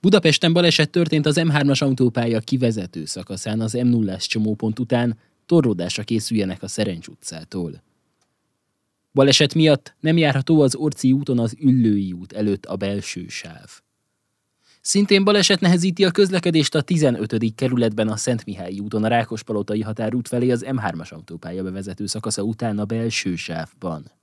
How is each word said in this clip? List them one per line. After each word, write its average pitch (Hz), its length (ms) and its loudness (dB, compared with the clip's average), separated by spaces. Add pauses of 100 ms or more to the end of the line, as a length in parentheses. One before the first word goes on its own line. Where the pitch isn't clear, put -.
Budapesten 170 520 4
baleset 165 380 2
történt 156 360 0
az 151 100 2
M 165 120 2
hármas 143 340 2
autópálya 120 580 2
kivezető 110 640 -2
szakaszán 98 560 -6
az 110 120 -2
M 123 140 0
nullás 107 400 0
csomópont 107 520 -2
után, 120 400 0 (280)
torlódásra 107 560 0
készüljenek 104 600 -2
a 95 60 -10
Szerencs 95 380 -4
utcától. 85 760 -12 (1300)
Baleset 139 420 4
miatt 156 460 2
nem 160 160 0
járható 151 440 2
az 135 140 4
Orci 143 380 0
úton 139 260 0
az 117 220 -2
Üllői 110 520 2
út 90 200 -12
előtt 101 340 -2
a 95 100 -8
belső 98 520 -6
sáv. - 520 -16 (1000)
Szintén 196 440 2
baleset 202 360 4
nehezíti 180 440 4
a 180 60 4
közlekedést 175 640 2
a 151 80 2
tizenötödik 117 720 0
kerületben 117 540 0
a 110 80 -4
Szent 117 280 -4
Mihályi 95 340 -10
úton 107 260 -4
a 110 40 2
Rákospalotai 107 760 -2
határút 110 460 -6
felé 123 220 0
az 120 220 -2
M 131 40 -4
hármas 82 360 -8
autópálya 85 500 -12
bevezető 98 440 -8
szakasza 104 360 -6
után 110 360 -4
a 104 60 -4
belső 110 520 -4
sávban. 80 720 -10 (120)